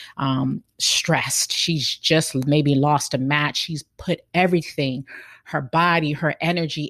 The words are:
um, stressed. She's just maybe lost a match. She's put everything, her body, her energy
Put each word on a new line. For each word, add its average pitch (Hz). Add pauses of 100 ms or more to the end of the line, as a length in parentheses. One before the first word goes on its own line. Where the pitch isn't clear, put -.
(180)
um, 135 (180)
stressed. -
She's 156
just 156
maybe 143
lost 143
a 139
match. 143
She's 156 (140)
put - (120)
everything, 156 (380)
her 147
body, 165
her 147
energy 165